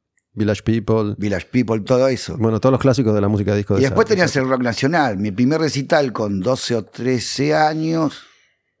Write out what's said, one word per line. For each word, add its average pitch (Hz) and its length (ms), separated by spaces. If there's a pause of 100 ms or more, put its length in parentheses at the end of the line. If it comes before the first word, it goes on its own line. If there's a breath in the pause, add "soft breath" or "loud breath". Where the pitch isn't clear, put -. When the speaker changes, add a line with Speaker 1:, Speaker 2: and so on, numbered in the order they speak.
(340)
Speaker 1:
Village 104 280
People. 110 560
Speaker 2:
Village 98 300
People, 113 340
todo 127 260
eso. 135 300
Speaker 1:
Bueno, 110 240
todos 131 100
los 131 80
clásicos 123 360
de 104 60
la 101 60
música 101 280
disco 104 180
de 98 80
Speaker 2:
Y - 40
después 185 200
Speaker 1:
esa, 220 80
Speaker 2:
tenías 180 160
Speaker 1:
esa 139 120
Speaker 2:
el 131 80
rock 131 120
nacional. 127 560
Mi 104 140
primer 123 280
recital 139 540
con 101 280
doce 123 340
o 107 100
trece 127 680
años 160 680 (580 loud breath)